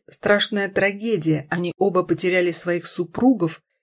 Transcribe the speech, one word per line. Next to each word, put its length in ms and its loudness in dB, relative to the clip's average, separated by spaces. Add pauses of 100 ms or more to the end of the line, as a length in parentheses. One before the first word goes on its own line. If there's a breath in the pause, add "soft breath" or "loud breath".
(100)
страшная 580 0
трагедия, 800 0
они 260 -4
оба 260 2
потеряли 480 2
своих 360 -4
супругов, 760 0 (200)